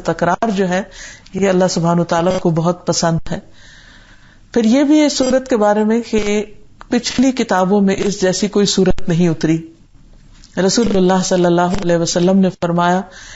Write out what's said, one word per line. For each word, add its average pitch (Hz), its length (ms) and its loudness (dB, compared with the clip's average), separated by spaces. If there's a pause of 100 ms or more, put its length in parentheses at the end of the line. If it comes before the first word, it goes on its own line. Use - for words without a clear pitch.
تکرار 175 460 -2
جو 190 180 -2
ہے، 185 140 -2 (520)
یہ 190 140 0
اللہ 185 220 2
سبحانہ 170 300 0
وتعالیٰ 175 400 0
کو 180 100 0
بہت 170 360 -2
پسند 165 320 0 (120)
ہے۔ 170 100 -6 (1120)
پھر 233 120 0
یہ 254 200 4
بھی 302 200 4
اس 285 80 0
سورت 262 360 -2
کے 247 80 0
بارے 208 280 2
میں 220 160 0 (100)
کہ 208 340 -2 (440)
پچھلی 247 440 0
کتابوں 208 480 0
میں 196 180 2
اس 196 220 -4
جیسی 185 280 0
کوئی 202 180 0
سورت 185 420 2
نہیں 170 200 2
اتری۔ 160 300 0 (1080)
رسول 202 300 0
اللہ 185 280 2
صلی 180 220 0
اللہ 175 140 2
علیہ 175 360 0
وسلم 175 420 0
نے 190 100 4 (120)
فرمایا، 175 400 0 (360)